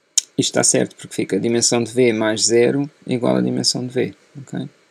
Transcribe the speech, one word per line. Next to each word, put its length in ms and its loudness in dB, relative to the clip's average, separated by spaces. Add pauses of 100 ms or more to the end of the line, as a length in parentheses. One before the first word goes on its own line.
(380)
isto 140 0
está 120 2
certo, 320 0
porque 180 -18
fica 220 -2
a 40 0
dimensão 440 0
de 80 -6
V 220 4
mais 320 0
zero 440 2 (160)
igual 300 0
à 60 2
dimensão 440 -2
de 80 -12
V, 220 -2 (260)
ok? 280 -10 (220)